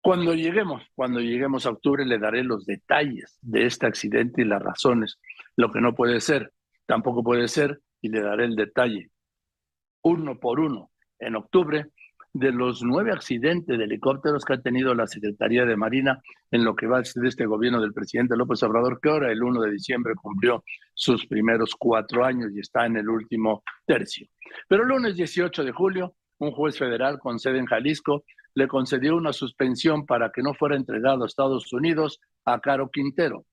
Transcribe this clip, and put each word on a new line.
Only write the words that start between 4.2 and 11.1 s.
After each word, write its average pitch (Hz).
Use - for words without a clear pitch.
y 117
las 101
razones. 107
Lo 117
que 117
no 120
puede 120
ser, 139
tampoco 120
puede 120
ser, 143
y -
le 107
daré 107
el 113
detalle, 107
uno 160
por 127
uno, 135